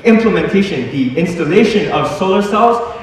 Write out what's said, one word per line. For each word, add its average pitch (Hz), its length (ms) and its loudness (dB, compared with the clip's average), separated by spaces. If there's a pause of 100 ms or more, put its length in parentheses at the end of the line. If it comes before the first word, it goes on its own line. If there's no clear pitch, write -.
implementation, 190 840 0
the 127 260 -2
installation 175 720 2
of - 280 -2
solar 190 240 0
cells 233 340 2 (260)